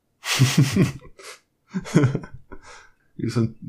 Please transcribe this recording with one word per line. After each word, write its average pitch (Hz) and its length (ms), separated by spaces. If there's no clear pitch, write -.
<laughs> - 1900
So 117 140
ein, 110 140